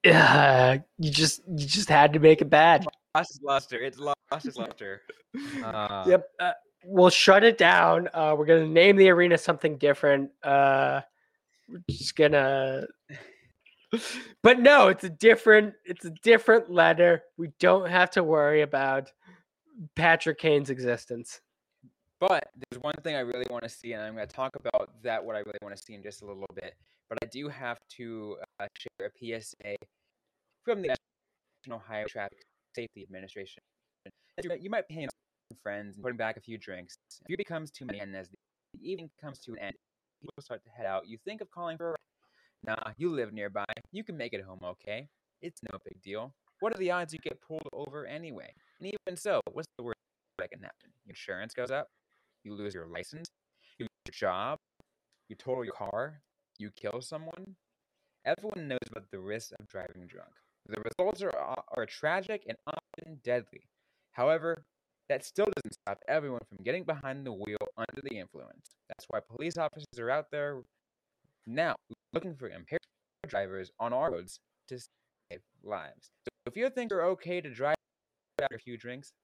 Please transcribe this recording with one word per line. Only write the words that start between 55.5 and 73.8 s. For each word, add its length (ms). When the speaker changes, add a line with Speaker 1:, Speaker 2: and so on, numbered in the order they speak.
Speaker 2:
your 80
car. 480
You 140
kill 300
someone. 540
Everyone 420
knows 120
about 200
the 80
risks 400
of 80
driving 400
drunk. 240
The 140
results 260
are, 320
are 100
tragic 600
and 100
often 560
deadly. 440
However, 540
that 160
still 200
doesn't 280
stop 340
everyone 400
from 160
getting 200
behind 420
the 60
wheel 260
under 260
the 140
influence. 500
That's 220
why 120
police 360
officers 420
are 120
out 200
there 300
now 280
looking 220
for 140
impaired 300
drivers 520
on 140